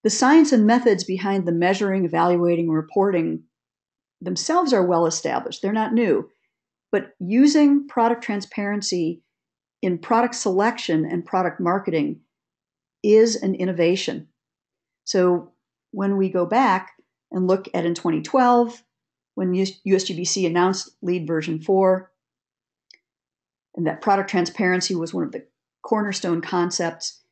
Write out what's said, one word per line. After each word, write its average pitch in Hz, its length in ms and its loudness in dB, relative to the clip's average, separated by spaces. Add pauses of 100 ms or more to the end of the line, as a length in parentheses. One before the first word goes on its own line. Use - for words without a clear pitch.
The 220 60 2
science 294 420 6
and 220 140 4
methods 226 360 4
behind 190 440 -4
the 170 60 0
measuring, 190 520 0
evaluating, 170 640 2
and 160 80 0
reporting 165 680 -2 (760)
themselves 277 520 -2
are 190 120 4
well 170 220 2
established. - 560 -4
They're 196 100 -2
not 220 220 -2
new. 196 340 0 (640)
But 196 260 -4
using 285 720 4
product 233 340 0
transparency 196 1000 -4 (580)
in 180 180 -2
product 240 360 0
selection 190 720 0
and 170 200 -6
product 180 360 -4
marketing 170 600 -2 (840)
is 220 340 6
an 190 180 -4
innovation. 175 760 -2 (760)
So 180 480 0 (400)
when 196 240 -2
we 190 120 2
go 180 180 0
back 214 460 0 (400)
and 185 160 0
look 190 260 0
at 170 120 -2
in 170 80 -2
twenty 165 260 -2
twelve, 240 640 2 (520)
when 185 200 -2
U-, 190 120 0 (180)
U 190 120 4
S 185 80 0
G 180 100 -6
B 175 100 -6
C 185 220 -2
announced 180 440 0 (100)
lead 175 260 -4
version 160 340 -4
four, 185 520 2 (1600)
and 170 120 -6
that - 160 -6
product 196 280 0
transparency 185 640 -2
was 165 200 -6
one 170 100 -4
of 131 80 -10
the - 140 -14 (360)
cornerstone 190 600 -4
concepts 175 800 -4 (120)